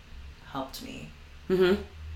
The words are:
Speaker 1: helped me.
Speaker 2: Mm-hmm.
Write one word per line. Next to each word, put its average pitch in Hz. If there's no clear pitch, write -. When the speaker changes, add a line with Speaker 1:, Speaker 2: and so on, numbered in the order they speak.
Speaker 1:
helped -
me. -
Speaker 2:
Mm-hmm. 190